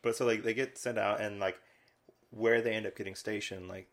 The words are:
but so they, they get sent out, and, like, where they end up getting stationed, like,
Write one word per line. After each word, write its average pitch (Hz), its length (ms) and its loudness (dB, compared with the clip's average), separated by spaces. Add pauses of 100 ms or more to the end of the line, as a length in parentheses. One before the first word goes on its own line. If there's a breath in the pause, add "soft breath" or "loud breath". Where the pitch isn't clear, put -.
but 117 140 2
so 131 100 0
they, 113 120 6
they 113 180 -2
get 127 240 -4
sent 117 180 -2
out, 104 240 2
and, 104 180 -4
like, 95 200 0 (720 soft breath)
where 113 300 4
they 113 120 0
end 107 140 -2
up 95 80 -6
getting 98 180 -6
stationed, 98 540 -6
like, 92 260 -12